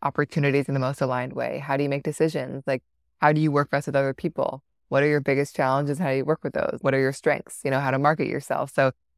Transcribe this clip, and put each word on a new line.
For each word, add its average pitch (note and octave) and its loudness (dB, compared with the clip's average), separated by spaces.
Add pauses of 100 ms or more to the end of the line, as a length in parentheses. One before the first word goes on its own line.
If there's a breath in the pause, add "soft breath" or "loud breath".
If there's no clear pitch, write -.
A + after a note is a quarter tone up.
opportunities C#3+ 0
in C#3 -2
the C#3 0
most C3 -2
aligned B2+ -2
way? B2 -4
How C#3 -2
do C#3+ 2
you C#3 -2
make C#3 -4
decisions? D3 -2
Like, C3 -2 (400)
how D3+ 6
do D#3 4
you D#3 2
work C#3+ 2
best C#3 -2
with - -2
other C3+ 2
people? - -4 (260)
What C#3 2
are D3 4
your D3 2
biggest C#3 0
challenges? C#3 0
How E3+ 0
do C3+ 0
you C3 -2
work D#3 -2
with - -4
those? - -2
What C3+ 2
are C3+ 2
your C3+ 2
strengths? - -2
You C#3 0
know, C3 2
how C#3 0
to C3+ 2
market D3 2
yourself. - -4
So C3+ 4 (260)